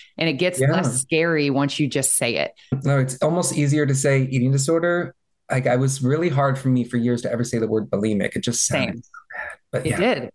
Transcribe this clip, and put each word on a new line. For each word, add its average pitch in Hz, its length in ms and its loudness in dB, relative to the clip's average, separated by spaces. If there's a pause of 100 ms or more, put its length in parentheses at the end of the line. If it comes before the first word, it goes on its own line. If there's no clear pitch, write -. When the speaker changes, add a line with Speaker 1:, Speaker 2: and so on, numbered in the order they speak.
(180)
Speaker 1:
and 165 100 0
it 156 60 0
gets 180 240 0
Speaker 2:
Yeah. 135 140 4
Speaker 1:
less 165 280 0
scary 156 480 0
once 139 300 0
you 151 80 2
just 131 280 0
say 120 240 0
it. - 140 -4 (300)
Speaker 2:
No, 139 160 2
it's 131 240 -2
almost 165 340 0
easier 147 300 2
to 135 80 0
say 135 300 2
eating 131 260 0
disorder. 170 640 0 (340)
Like, 131 200 0
I 123 80 4
was 135 260 0
really 156 260 2
hard 135 300 2
for 135 100 -2
me 127 140 4
for 120 140 -4
years 120 260 0
to - 80 -6
ever 117 140 -2
say 117 140 -2
the 110 100 0
word 110 200 0
bulimic. 101 460 0
It - 60 -4
just - 260 -2
sounded 131 280 -2
Speaker 1:
Same. 120 80 -14
Speaker 2:
so - 80 -20 (260)
bad. - 120 -12 (220)
But 123 160 -4
Speaker 1:
It 120 40 0
Speaker 2:
yeah, 190 240 2
Speaker 1:
did. 127 200 -6